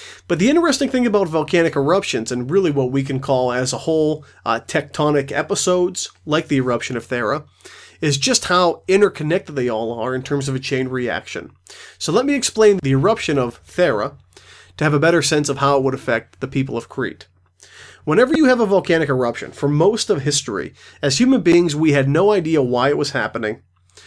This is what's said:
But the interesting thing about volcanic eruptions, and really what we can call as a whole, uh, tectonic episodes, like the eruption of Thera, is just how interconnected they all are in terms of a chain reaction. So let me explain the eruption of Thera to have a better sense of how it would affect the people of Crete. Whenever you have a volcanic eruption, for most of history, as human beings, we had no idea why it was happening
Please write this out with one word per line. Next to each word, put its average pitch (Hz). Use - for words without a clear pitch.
But 160
the 220
interesting 302
thing 247
about 202
volcanic 160
eruptions, 139
and 123
really 180
what 135
we 135
can 135
call 127
as 127
a 131
whole, 156
uh, -
tectonic 147
episodes, 180
like 156
the 143
eruption 127
of 113
Thera, 123
is 147
just 233
how 180
interconnected 180
they 123
all 113
are 117
in 131
terms 139
of 135
a 131
chain 131
reaction. 113
So -
let 233
me 285
explain 214
the 139
eruption 151
of 120
Thera 135
to 151
have 151
a 147
better 165
sense 151
of 135
how 139
it 135
would 131
affect 123
the 131
people 131
of 113
Crete. -
Whenever 240
you 311
have 247
a 233
volcanic 175
eruption, 123
for -
most 180
of 156
history, 101
as 135
human 247
beings, 170
we 151
had 139
no 175
idea 160
why 123
it 147
was 147
happening 113